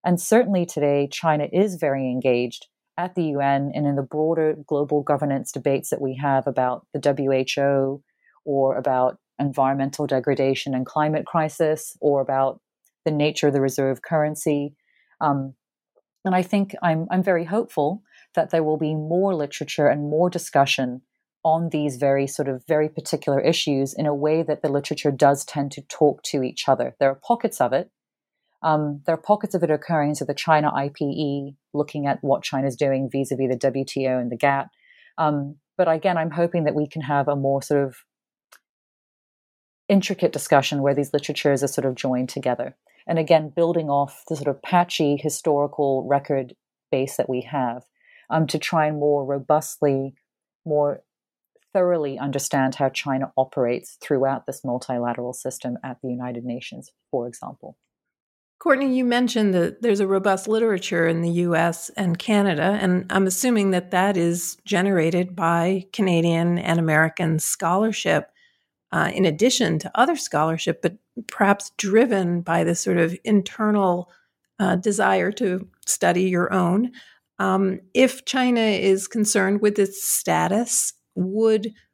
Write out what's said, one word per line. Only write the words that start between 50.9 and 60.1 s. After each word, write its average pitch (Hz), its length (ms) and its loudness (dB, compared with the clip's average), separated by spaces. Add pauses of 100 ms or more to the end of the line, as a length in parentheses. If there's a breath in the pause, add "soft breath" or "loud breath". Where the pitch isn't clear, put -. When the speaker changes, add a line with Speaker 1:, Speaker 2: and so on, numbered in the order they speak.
Speaker 1:
thoroughly 175 460 0
understand 135 560 0
how 139 160 2
China 135 460 -4
operates 123 680 -2
throughout 135 440 0
this - 180 -12
multilateral 123 680 -4
system 127 520 -8
at 127 180 -10
the 131 60 -8
United 123 360 -8
Nations, 120 460 -12 (200)
for 123 180 -4
example. - 500 -16 (800)
Speaker 2:
Courtney, 269 360 2
you 254 100 2
mentioned 240 500 2
that 170 260 0
there's 214 200 2
a 196 60 2
robust 190 420 0